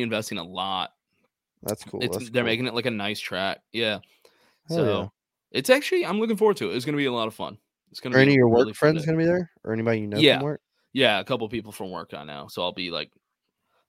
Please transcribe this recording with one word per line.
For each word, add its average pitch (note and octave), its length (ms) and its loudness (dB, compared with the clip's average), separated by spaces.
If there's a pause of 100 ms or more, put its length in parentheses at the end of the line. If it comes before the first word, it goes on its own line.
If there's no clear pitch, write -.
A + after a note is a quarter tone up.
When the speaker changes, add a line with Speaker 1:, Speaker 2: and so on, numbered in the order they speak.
(120)
Speaker 1:
reinvesting A2 280 -4
a E2+ 40 -8
lot. F#2 480 -4 (720)
Speaker 2:
That's G#2+ 220 -4
cool. - 160 -8
Speaker 1:
It's, G2+ 160 -4
Speaker 2:
That's A#2 140 -10
Speaker 1:
they're A#2+ 120 0
Speaker 2:
cool. - 0 -
Speaker 1:
making A#2 240 0
it, A2+ 60 -6
like, A#2+ 120 -4
a B2+ 60 -2
nice G#2 280 -6
track. F#2 420 -4 (100)
Yeah. G#2+ 280 -2 (720)
Speaker 2:
Hell D#3+ 160 2
Speaker 1:
So - 0 -
Speaker 2:
yeah. G#2 240 -2 (420)
Speaker 1:
it's C3+ 180 -2
actually, C#4+ 360 0
I'm F#3 140 -2
looking A3 180 -2
forward G#3 200 2
to G2+ 140 -4
it. F#2+ 60 -6
It's B2 80 -6
gonna D3 120 -4
be C#3+ 80 -2
a B2+ 80 -2
lot A2+ 140 -2
of A2 80 -10
fun. F#2+ 220 -12 (340)
It's - 100 -18
gonna B2+ 120 -6
Speaker 2:
Are C3 60 8
Speaker 1:
be - 20 10
Speaker 2:
any C3+ 120 8
of C#3 40 6
your B2 120 8
Speaker 1:
really - 0 -
Speaker 2:
work A2+ 240 6
Speaker 1:
fun D3+ 200 4
Speaker 2:
friends D#3+ 120 -4
Speaker 1:
day. - 0 -
Speaker 2:
gonna D#3+ 120 0
be E3 80 2
there? F3 260 0 (120)
Or A2 100 -4
anybody A2+ 280 0
you G#2+ 60 -6
know G#2 140 0
Speaker 1:
Yeah. C#3 160 8
Speaker 2:
from C3 40 -4
work? D3 200 -4 (320)
Speaker 1:
Yeah, A#2 260 4
a F#2 60 -6
couple A2+ 240 -4
people G#2+ 220 -8
from F#2+ 200 -12
work E2+ 220 -12
I D2+ 120 -12
know. D2 240 -12
So - 140 -6
I'll F2+ 100 -2
be, F2 180 -6
like, D2+ 200 -8 (760)